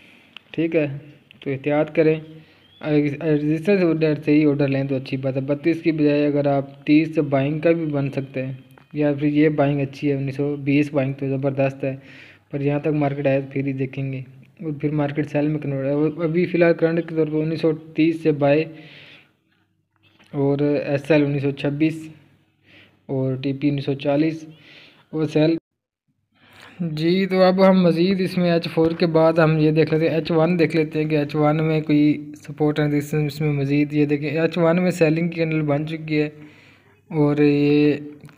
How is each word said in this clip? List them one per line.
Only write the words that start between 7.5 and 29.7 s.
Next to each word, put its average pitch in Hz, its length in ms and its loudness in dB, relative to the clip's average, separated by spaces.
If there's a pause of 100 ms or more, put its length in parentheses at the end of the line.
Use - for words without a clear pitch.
का 170 100 4
भी 165 160 -2
बन 139 220 -2
सकते 135 320 -6
हैं, 131 160 -10 (360)
या 147 200 0
फिर 143 160 -2
ये 147 200 4
buying 143 300 0
अच्छी 135 280 -4
है, 139 80 0
उन्नीस 135 200 -4
सौ 143 220 -2
बीस 143 340 0
buying 135 220 0
तो 135 140 -6
ज़बरदस्त 135 560 -2
है, 135 100 -4 (580)
पर 143 100 -6
यहाँ 143 200 0
तक 156 140 -2
market 143 300 -2
आए 135 160 0
तो 135 80 -12
फिर 139 160 -4
ही 139 80 -4
देखेंगे 135 500 -6 (380)
और 160 120 -6
फिर 147 180 -4
market 147 360 -2
sell 147 200 -2
में 151 120 -2
कन्वर्ट 135 260 -6
है। 143 100 0
और 151 280 -2
अभी 170 220 0
फ़िलहाल 170 280 2
current 165 340 0
के 165 80 -10
तौर 156 100 2
पर 151 100 -4
उन्नीस 156 260 -2
सौ 160 100 2 (240)
तीस 160 260 2
से 156 120 2
बाय 143 320 2 (1700)
और 139 300 0
एसएल 147 640 2
उन्नीस 143 180 -2
सौ 139 120 -2
छब्बीस 147 560 -2 (1000)
और 131 300 -4
टीपी 139 280 -4
उन्नीस 143 180 -2
सौ 143 100 -2
चालीस 151 500 -2 (680)
और 156 160 -2
sell। 156 280 2 (1300)
जी, 170 440 0
तो 185 160 0
अब 185 180 4
हम 190 220 6
मज़ीद 180 380 2
इसमें 180 300 0
एच 170 180 0
फ़ोर 160 260 2
के 170 140 0
बाद 160 320 4
हम 160 180 4
ये 156 140 4